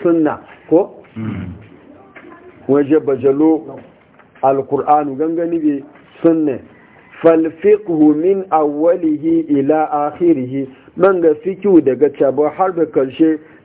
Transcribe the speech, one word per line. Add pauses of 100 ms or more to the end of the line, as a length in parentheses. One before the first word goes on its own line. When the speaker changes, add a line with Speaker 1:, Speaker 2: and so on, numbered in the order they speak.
Speaker 1:
sunna, (300)
ko? (220)
Speaker 2:
Mm. (1160)
Speaker 1:
Waje
bajalo (640)
al-Qur'anu
gangani
bi (380)
sunna. (640)
فالفقه
من
أوله (240)
إلى
آخره، (300)
من
ga
fikihu
daga
cabo
har
da
karshe, (260)